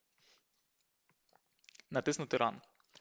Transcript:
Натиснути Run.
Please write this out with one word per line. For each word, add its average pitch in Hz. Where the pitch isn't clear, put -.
Натиснути 143
Run. 117